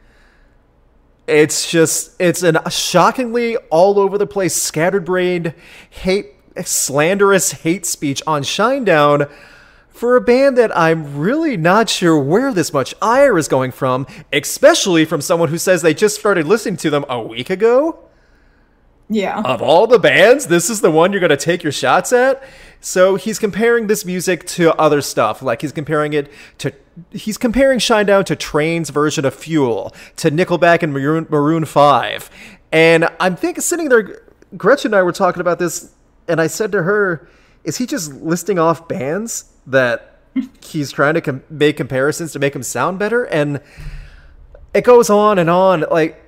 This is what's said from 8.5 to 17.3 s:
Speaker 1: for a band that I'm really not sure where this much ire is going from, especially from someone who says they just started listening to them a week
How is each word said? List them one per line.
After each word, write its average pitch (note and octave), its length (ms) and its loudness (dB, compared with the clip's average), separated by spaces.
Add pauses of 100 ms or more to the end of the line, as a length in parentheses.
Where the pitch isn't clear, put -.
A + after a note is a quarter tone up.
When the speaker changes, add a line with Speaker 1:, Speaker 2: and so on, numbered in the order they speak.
Speaker 1:
for B3 280 0
a B3 40 4
band B3 380 2
that A3 180 2
I'm D#3+ 420 0
really C4 380 -2
not F3+ 320 2
sure E3 300 2
where G3+ 340 0
this F3 200 -2
much C3+ 280 -4
ire B3 380 4
is D3+ 100 -2
going C3 220 0
from, C3 360 -2 (260)
especially E3+ 720 2
from D#3 160 -4
someone E3+ 300 0
who E3 80 -6
says F3+ 240 2
they D#3+ 120 4
just G#3 240 0
started F3+ 280 0
listening G#3 320 -2
to D#3 120 -2
them C#3+ 180 -2
a B2 120 -6
week A#2 300 -8